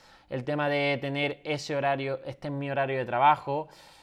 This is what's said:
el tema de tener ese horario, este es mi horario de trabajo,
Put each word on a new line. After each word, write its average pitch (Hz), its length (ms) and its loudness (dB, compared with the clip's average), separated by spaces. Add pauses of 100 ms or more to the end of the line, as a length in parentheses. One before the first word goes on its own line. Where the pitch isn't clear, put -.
(300)
el 131 140 -6
tema 147 260 0
de 143 320 2
tener 143 420 -2
ese 151 320 -4
horario, 139 500 0
este 143 240 -8
es 143 40 -4
mi 139 160 -4
horario 135 300 0
de 127 60 -2
trabajo, 139 640 4 (360)